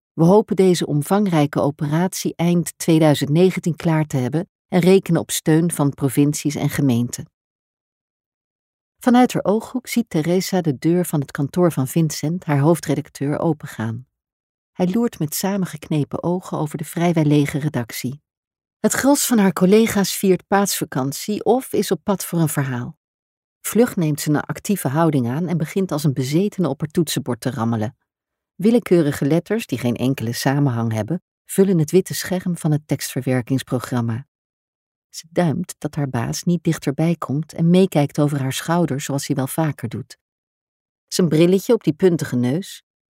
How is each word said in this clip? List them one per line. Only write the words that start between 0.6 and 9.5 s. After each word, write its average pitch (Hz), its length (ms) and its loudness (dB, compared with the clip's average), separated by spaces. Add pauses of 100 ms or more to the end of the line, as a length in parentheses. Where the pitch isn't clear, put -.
omvangrijke 151 760 0
operatie 151 720 -2
eind 170 420 0
tweeduizend 156 520 4
negentien 170 460 2
klaar 156 300 0
te 151 120 -6
hebben 135 320 -2 (180)
en 185 120 0
rekenen 175 420 4
op - 100 -8
steun 165 400 2
van 143 180 0
provincies 143 680 0
en 147 140 -2
gemeenten. 127 600 -2 (1700)
Vanuit 247 340 4
haar 240 100 -2
ooghoek 220 440 -2